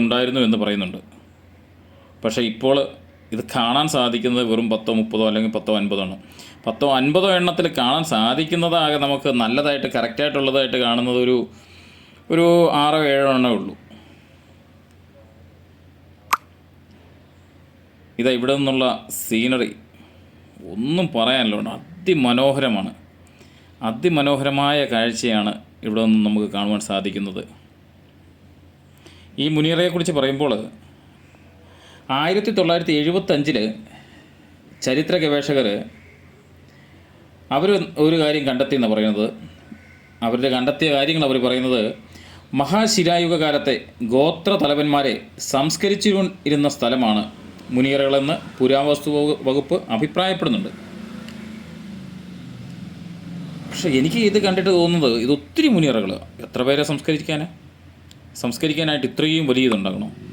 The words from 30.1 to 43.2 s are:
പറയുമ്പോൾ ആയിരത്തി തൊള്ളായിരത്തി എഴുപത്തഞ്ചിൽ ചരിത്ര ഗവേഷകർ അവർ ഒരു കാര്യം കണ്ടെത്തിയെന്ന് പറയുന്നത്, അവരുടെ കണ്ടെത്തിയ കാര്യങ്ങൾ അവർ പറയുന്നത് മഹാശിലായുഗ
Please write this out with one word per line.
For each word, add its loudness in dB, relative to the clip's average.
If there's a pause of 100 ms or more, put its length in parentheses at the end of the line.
പറയുമ്പോൾ 0 (1700)
ആയിരത്തി 0
തൊള്ളായിരത്തി 2
എഴുപത്തഞ്ചിൽ 0 (1300)
ചരിത്ര 0
ഗവേഷകർ 2 (1900)
അവർ 2 (360)
ഒരു 4
കാര്യം 2
കണ്ടെത്തിയെന്ന് 2
പറയുന്നത്, 2 (1000)
അവരുടെ 0
കണ്ടെത്തിയ 0
കാര്യങ്ങൾ 0
അവർ 2
പറയുന്നത് 0 (800)
മഹാശിലായുഗ 2